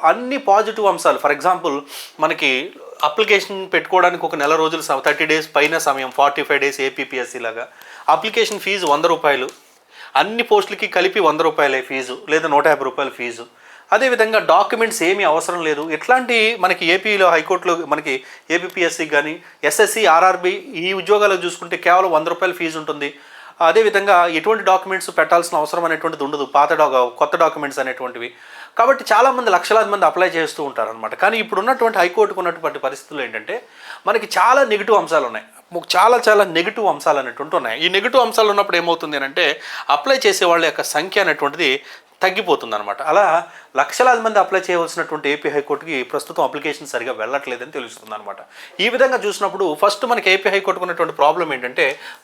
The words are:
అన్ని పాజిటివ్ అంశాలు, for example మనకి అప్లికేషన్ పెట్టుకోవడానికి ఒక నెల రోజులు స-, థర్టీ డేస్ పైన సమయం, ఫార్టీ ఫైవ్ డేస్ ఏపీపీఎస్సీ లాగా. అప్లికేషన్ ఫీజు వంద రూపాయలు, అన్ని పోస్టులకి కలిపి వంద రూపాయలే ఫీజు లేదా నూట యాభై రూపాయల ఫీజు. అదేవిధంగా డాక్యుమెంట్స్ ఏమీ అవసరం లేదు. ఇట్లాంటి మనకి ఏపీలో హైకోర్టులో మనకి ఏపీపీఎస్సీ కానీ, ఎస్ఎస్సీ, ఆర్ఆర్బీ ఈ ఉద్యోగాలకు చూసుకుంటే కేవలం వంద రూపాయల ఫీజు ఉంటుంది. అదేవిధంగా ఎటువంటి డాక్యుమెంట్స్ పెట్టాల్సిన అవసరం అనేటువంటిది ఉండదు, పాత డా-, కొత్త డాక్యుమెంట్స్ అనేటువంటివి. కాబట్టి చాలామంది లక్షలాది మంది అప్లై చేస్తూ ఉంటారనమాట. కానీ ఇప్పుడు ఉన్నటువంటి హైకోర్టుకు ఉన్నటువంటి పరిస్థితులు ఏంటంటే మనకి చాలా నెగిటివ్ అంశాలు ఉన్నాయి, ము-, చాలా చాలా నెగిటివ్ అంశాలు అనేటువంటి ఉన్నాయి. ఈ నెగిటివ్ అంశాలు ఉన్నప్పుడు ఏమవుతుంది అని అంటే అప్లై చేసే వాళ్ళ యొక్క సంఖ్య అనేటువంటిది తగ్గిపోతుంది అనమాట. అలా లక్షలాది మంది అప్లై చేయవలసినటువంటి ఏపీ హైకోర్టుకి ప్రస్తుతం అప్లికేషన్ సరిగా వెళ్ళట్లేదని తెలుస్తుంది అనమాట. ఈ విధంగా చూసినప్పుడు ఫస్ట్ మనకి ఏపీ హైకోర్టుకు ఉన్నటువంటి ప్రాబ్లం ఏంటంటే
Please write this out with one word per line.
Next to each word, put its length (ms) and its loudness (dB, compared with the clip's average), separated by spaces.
అన్ని 340 0
పాజిటివ్ 480 0
అంశాలు, 400 2
for 120 2
example 440 -2
మనకి 520 -2
అప్లికేషన్ 720 0
పెట్టుకోవడానికి 520 0
ఒక 100 -6
నెల 200 0
రోజులు 260 0
స-, 100 -6
థర్టీ 340 0
డేస్ 300 0
పైన 220 2
సమయం, 340 -2
ఫార్టీ 320 0
ఫైవ్ 160 0
డేస్ 220 -2
ఏపీపీఎస్సీ 580 -6
లాగా. 280 -8
అప్లికేషన్ 500 0
ఫీజు 260 -4
వంద 200 2
రూపాయలు, 440 0
అన్ని 280 0
పోస్టులకి 440 0
కలిపి 320 0
వంద 200 2
రూపాయలే 420 0
ఫీజు 360 -8
లేదా 180 0
నూట 200 4
యాభై 160 2
రూపాయల 260 -4
ఫీజు. 360 -10
అదేవిధంగా 480 2
డాక్యుమెంట్స్ 640 2
ఏమీ 200 0
అవసరం 400 0
లేదు. 260 -2
ఇట్లాంటి 720 0
మనకి 260 0
ఏపీలో 440 2
హైకోర్టులో 460 2
మనకి 480 -4
ఏపీపీఎస్సీ 540 -2
కానీ, 380 -2
ఎస్ఎస్సీ, 420 2
ఆర్ఆర్బీ 460 4
ఈ 180 -4
ఉద్యోగాలకు 520 2
చూసుకుంటే 320 -6
కేవలం 340 4
వంద 160 2
రూపాయల 260 -2
ఫీజు 240 -6
ఉంటుంది. 380 -6
అదేవిధంగా 680 4
ఎటువంటి 360 0
డాక్యుమెంట్స్ 540 0
పెట్టాల్సిన 400 2
అవసరం 280 -2
అనేటువంటిది 380 -4
ఉండదు, 220 -4
పాత 280 4
డా-, 440 2
కొత్త 180 0
డాక్యుమెంట్స్ 440 0
అనేటువంటివి. 540 -8
కాబట్టి 360 2
చాలామంది 360 2
లక్షలాది 400 2
మంది 160 0
అప్లై 220 2
చేస్తూ 360 -4
ఉంటారనమాట. 520 -6
కానీ 220 2
ఇప్పుడు 220 -4
ఉన్నటువంటి 380 0
హైకోర్టుకు 420 2
ఉన్నటువంటి 400 -4
పరిస్థితులు 420 -8
ఏంటంటే 440 -8
మనకి 220 -2
చాలా 240 4
నెగిటివ్ 340 2
అంశాలు 280 0
ఉన్నాయి, 200 -8
ము-, 240 -4
చాలా 320 6
చాలా 140 6
నెగిటివ్ 440 -2
అంశాలు 320 0
అనేటువంటి 360 -8
ఉన్నాయి. 300 -2
ఈ 40 2
నెగిటివ్ 320 2
అంశాలు 280 2
ఉన్నప్పుడు 280 0
ఏమవుతుంది 400 -2
అని 80 -4
అంటే 360 0
అప్లై 360 2
చేసే 200 4
వాళ్ళ 200 4
యొక్క 180 -2
సంఖ్య 380 -2
అనేటువంటిది 640 0
తగ్గిపోతుంది 520 0
అనమాట. 260 -6
అలా 460 2
లక్షలాది 440 2
మంది 180 2
అప్లై 200 2
చేయవలసినటువంటి 720 -4
ఏపీ 200 -2
హైకోర్టుకి 540 -4
ప్రస్తుతం 400 -4
అప్లికేషన్ 440 -6
సరిగా 240 -6
వెళ్ళట్లేదని 600 -8
తెలుస్తుంది 440 -12
అనమాట. 200 -12
ఈ 100 2
విధంగా 280 2
చూసినప్పుడు 680 -2
ఫస్ట్ 200 0
మనకి 260 0
ఏపీ 180 2
హైకోర్టుకు 340 -2
ఉన్నటువంటి 300 -4
ప్రాబ్లం 400 0
ఏంటంటే 460 -2